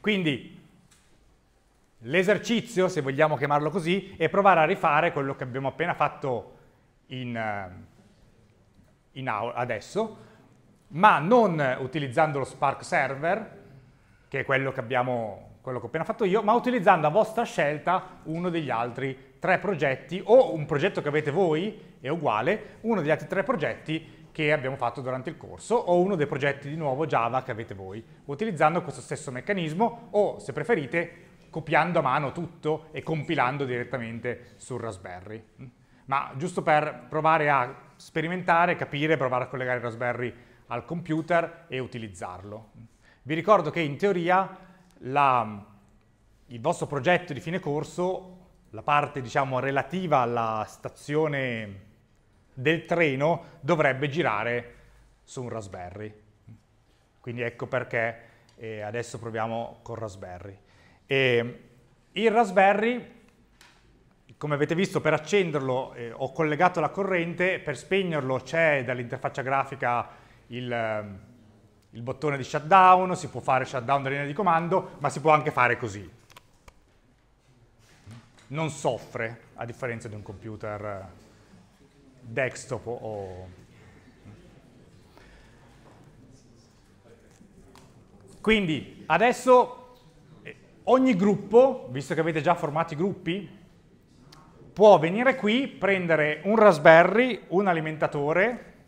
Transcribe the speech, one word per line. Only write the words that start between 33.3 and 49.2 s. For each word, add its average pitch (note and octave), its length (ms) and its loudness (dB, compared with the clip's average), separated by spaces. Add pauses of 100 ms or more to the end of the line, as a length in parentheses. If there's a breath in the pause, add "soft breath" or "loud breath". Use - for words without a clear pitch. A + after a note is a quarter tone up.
direttamente A#2+ 920 -8
sul B2 240 -12
Raspberry. G2 640 -12 (600 soft breath)
Ma C3+ 320 -4
giusto F3 260 -6
per D3+ 460 0
provare D#3 420 2
a C3 240 2 (220)
sperimentare, F3 800 0
capire, D3+ 400 0
provare B2+ 280 0
a B2+ 40 -12
collegare B2+ 300 -4
il A2+ 40 -8
Raspberry A#2 500 -4 (360 loud breath)
al A#2+ 160 -8
computer E3 840 -2
e C3 140 -8
utilizzarlo. G#2 920 -12 (520 soft breath)
Vi C#3+ 120 -6
ricordo E3 360 2
che F3 100 -4
in C#3+ 160 -4
teoria F3+ 600 0 (420 loud breath)
la, B2 680 0 (840)
il A#2+ 140 -16
vostro D#3+ 260 -2
progetto E3+ 460 0
di C3 80 -8
fine C#3 180 -6
corso, F3 800 -6 (340)
la A2 120 -16
parte, D3 380 0